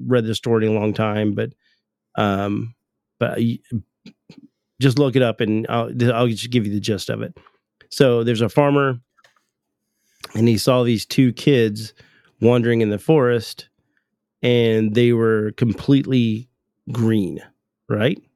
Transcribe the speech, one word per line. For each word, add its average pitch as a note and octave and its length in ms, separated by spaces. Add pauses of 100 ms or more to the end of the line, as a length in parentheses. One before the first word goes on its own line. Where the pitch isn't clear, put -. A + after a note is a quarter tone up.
read B2 180
the A2 100
story A2+ 320
in G#2+ 80
a A2 40
long G#2 160
time, G#2+ 400
but, A2+ 180 (640)
um, G#2 580 (440)
but A#2+ 200
y-, A#2 200 (1200)
just B2+ 180
look C3+ 180
it C3 60
up A#2 180
and A2 280
I'll, A#2 220 (220)
I'll A#2+ 160
just A2+ 220
give A#2+ 160
you G2+ 60
the G#2 80
gist G2+ 300
of A2 120
it. - 140 (540)
So A#2+ 340
there's A#2 180
a A2+ 60
farmer C#3+ 520 (1300)
and A2+ 140
he A2+ 100
saw B2+ 240
these A#2 240
two B2+ 260
kids A2 600 (460)
wandering A#2 400
in G#2+ 100
the G#2 80
forest A#2+ 720 (760)
and A2+ 520
they A#2+ 180
were A2 440
completely B2 920 (440)
green, A2 480 (480)
right? G#2+ 340 (140)